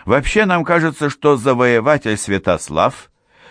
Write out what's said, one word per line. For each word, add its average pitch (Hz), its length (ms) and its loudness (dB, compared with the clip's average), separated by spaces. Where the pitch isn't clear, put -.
Вообще 143 400 0
нам 180 200 0
кажется, 160 440 0
что 143 280 2
завоеватель 120 800 0
Святослав 92 920 -2